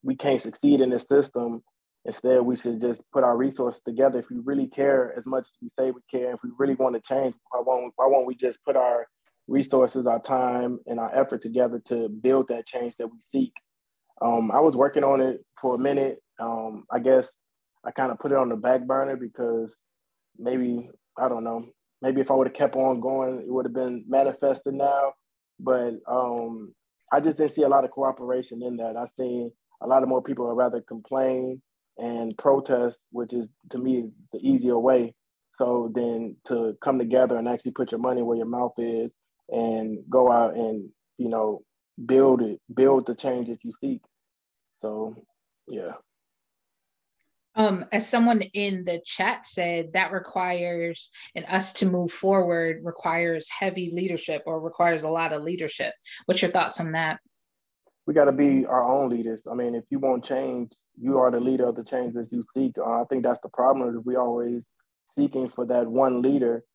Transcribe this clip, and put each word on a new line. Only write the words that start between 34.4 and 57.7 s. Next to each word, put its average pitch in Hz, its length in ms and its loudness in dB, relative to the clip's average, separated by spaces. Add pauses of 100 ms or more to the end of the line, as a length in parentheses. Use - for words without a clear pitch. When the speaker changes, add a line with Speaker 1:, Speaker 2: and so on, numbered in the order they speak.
Speaker 1:
way. 120 360 4 (440)
So 120 360 0
then 117 420 -4 (120)
to 113 340 -2
come 135 180 0
together 123 380 2
and 117 100 -2
actually 123 240 -4
put 127 200 -4
your 113 100 -4
money 123 200 0
where 117 140 0
your 117 120 -4
mouth 123 300 -4
is 117 340 -4 (380)
and 113 500 -2 (100)
go 123 220 6
out 117 240 4
and, 110 340 -4 (280)
you 120 120 -2
know, 110 320 -2 (440)
build 131 360 6
it, 107 180 -4 (140)
build 131 340 4
the 120 80 -4
change 123 320 -4
that 117 160 -10
you 117 160 -10
seek. 135 220 -6 (800)
So, 110 340 -6 (520)
yeah. - 260 -10 (1600)
Speaker 2:
Um, 202 360 2
as 220 180 -2
someone 233 320 4
in 196 420 -4
the 175 220 -4
chat - 400 -4
said, 170 480 -4
that 185 180 0
requires, 175 1000 -4 (240)
and 175 120 -8
us 190 260 0
to - 120 0
move 180 260 0
forward 170 720 2
requires 165 640 -2
heavy 185 460 -4
leadership 175 540 -4
or 160 120 -4
requires 165 440 -2
a 156 60 -2
lot 165 240 -2
of 147 100 -6
leadership. 170 500 -6 (320)
What's 185 160 2
your 180 80 2
thoughts 180 300 -2
on 165 140 -4
that? 160 260 -2 (880)